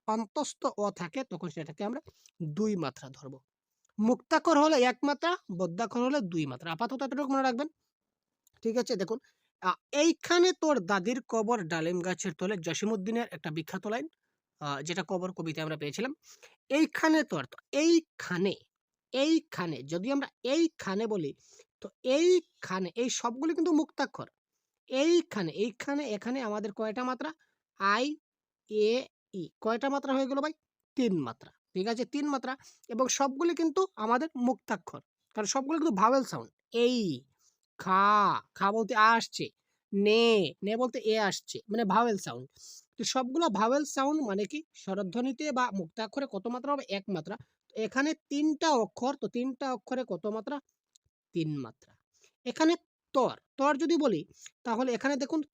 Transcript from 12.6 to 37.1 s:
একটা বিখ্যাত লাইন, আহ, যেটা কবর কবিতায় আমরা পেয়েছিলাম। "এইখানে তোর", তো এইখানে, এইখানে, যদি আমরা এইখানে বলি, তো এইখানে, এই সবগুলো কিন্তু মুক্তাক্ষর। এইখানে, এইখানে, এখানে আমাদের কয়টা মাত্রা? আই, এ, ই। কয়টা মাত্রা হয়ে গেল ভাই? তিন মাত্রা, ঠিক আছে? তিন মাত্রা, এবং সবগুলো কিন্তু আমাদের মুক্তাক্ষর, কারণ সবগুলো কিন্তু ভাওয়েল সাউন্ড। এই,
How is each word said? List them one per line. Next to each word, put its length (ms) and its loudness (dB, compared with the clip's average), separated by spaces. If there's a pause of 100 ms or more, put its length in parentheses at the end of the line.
একটা 200 -10
বিখ্যাত 360 -8
লাইন, 200 -4 (540)
আহ, 220 -6
যেটা 260 -4
কবর 240 -4
কবিতায় 320 -6
আমরা 120 -4
পেয়েছিলাম। 360 -6 (560)
"এইখানে 560 2
তোর", 200 -4
তো 120 -16 (160)
এইখানে, 800 2 (640)
এইখানে, 680 0
যদি 300 -4
আমরা 160 -2 (140)
এইখানে 640 0
বলি, 240 -2 (500)
তো 80 -14 (140)
এইখানে, 920 2
এই 160 0
সবগুলো 440 -2
কিন্তু 180 2
মুক্তাক্ষর। 560 -2 (600)
এইখানে, 600 2
এইখানে, 580 -4
এখানে 320 -4
আমাদের 300 -6
কয়টা 320 -6
মাত্রা? 260 -4 (500)
আই, 260 2 (640)
এ, 220 4 (400)
ই। 160 -8 (120)
কয়টা 280 0
মাত্রা 260 0
হয়ে 120 2
গেল 140 0
ভাই? 120 -2 (440)
তিন 220 4
মাত্রা, 320 -6 (200)
ঠিক 180 -4
আছে? 160 -2
তিন 240 -4
মাত্রা, 240 -4 (360)
এবং 200 0
সবগুলো 460 0
কিন্তু 320 2 (100)
আমাদের 400 0
মুক্তাক্ষর, 640 -2 (360)
কারণ 100 -2
সবগুলো 320 0
কিন্তু 160 2
ভাওয়েল 300 4
সাউন্ড। 260 -10 (220)
এই, 260 2 (800)